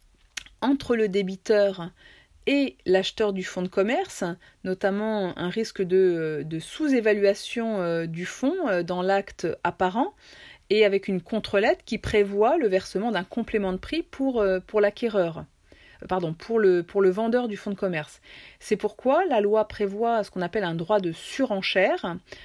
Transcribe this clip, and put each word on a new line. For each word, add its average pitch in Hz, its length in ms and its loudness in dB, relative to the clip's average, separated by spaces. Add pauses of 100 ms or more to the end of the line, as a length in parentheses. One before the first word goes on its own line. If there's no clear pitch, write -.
(600)
entre 254 340 0
le 220 120 2
débiteur 190 840 0 (560)
et 277 280 2 (120)
l'acheteur 190 460 2
du 190 100 -4
fonds - 180 -6
de 185 60 -2
commerce, 226 560 -2 (400)
notamment 202 720 -2
un 175 120 -4
risque 214 340 -4
de, 180 140 2
euh, 160 460 2
de 160 140 -6
sous-évaluation, 214 1200 0
euh, 165 260 -2
du 165 180 -8
fonds, 320 420 -2
euh, 185 140 0
dans 180 220 -4
l'acte 196 440 -2 (160)
apparent, 185 520 0 (560)
et 214 140 6
avec 196 220 0
une 190 140 -2
contre-lettre 214 640 0
qui 214 140 -6
prévoit 208 580 2
le 277 100 2
versement 190 440 0
d'un 185 120 -2
complément 202 500 -4
de 185 40 -4
prix 311 240 -6
pour, 269 400 -2
euh, 190 180 2
pour 208 220 -2
l'acquéreur. 196 640 0 (560)
Euh, - 60 -14
pardon, 180 260 -2
pour 226 260 -2
le, 185 240 6
pour 196 180 0
le 190 80 6
vendeur 226 380 0
du 208 80 -6
fonds 208 160 -6
de 196 40 -4
commerce. 175 460 -4 (380)
C'est - 160 -2
pourquoi 262 500 2
la 269 140 2
loi 208 280 2
prévoit 214 560 -2
ce - 80 -14
qu'on 185 100 -6
appelle 180 240 -2
un 170 100 -2
droit 170 240 2
de 175 140 -4
surenchère, 202 1040 0 (260)